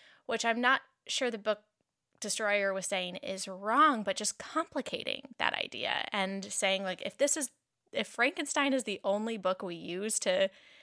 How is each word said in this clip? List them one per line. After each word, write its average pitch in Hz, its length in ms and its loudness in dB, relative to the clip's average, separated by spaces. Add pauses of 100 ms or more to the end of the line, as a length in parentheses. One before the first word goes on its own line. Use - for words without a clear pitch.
(280)
which 233 180 -2
I'm 233 160 2
not 254 200 4 (260)
sure 247 240 -2
the 220 80 -6
book 208 220 -2 (600)
Destroyer 202 520 2
was 190 120 -4
saying 180 320 -2
is - 280 -6
wrong, 220 560 4
but 196 140 0
just - 240 -2
complicating - 840 -4 (140)
that - 160 2
idea - 600 -2
and 196 320 -2
saying, 196 380 0
like, 185 220 -6
if - 120 -6
this 285 180 4
is, 302 160 -2 (400)
if - 160 0
Frankenstein 277 640 0
is 262 140 2
the 202 180 -6
only 214 340 0
book 185 240 0
we 175 140 -6
use 175 440 -4
to 190 300 2 (340)